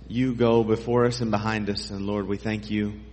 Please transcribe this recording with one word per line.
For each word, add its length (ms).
you 260
go 300
before 420
us 140
and 100
behind 400
us. 200
And 140
Lord, 220
we 100
thank 320
you 260